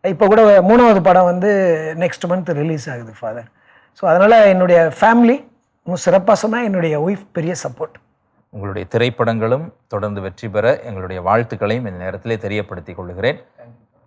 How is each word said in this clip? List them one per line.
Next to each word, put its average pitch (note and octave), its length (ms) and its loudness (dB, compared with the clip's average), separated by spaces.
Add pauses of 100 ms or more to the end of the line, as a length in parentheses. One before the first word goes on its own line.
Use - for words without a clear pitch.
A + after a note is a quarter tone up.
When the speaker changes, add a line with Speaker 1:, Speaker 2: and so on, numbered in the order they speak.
Speaker 1:
இப்ப G3 240 0
கூட G#3 340 6
மூணாவது A3 420 4
படம் F3+ 220 4
வந்து F3+ 260 0 (480)
நெக்ஸ்ட் F3 300 -6
மந்த் F3+ 220 -4
ரிலீஸ் D#3 400 -4
ஆகுது A#2 300 -14
ஃபாதர். A2 280 -12 (440)
So - 160 -4
அதனால G#3 360 6
என்னுடைய F3 560 4
ஃபேமிலி, A#3 360 4 (500)
இன்னும் F3 180 -8
சிறப்பா F#3 280 2
சொன்னா A3 280 -2
என்னுடைய F3 400 -2
ஒய்ஃப் F3+ 320 -4
பெரிய E3+ 220 -6
சப்போர்ட். D#3 420 -12 (540)
Speaker 2:
உங்களுடைய G2 380 -10
திரைப்படங்களும் A#2 840 -2 (160)
தொடர்ந்து G2+ 320 -8
வெற்றி F#2+ 280 -12
பெற G#2+ 340 -2
எங்களுடைய F#2 400 -12
வாழ்த்துக்களையும் A2 640 -4
இந்த F2+ 120 -12
நேரத்திலே F#2+ 380 -8
தெரியப்படுத்திக் G2 600 -10
கொள்கிறேன். F#2+ 440 -6 (680)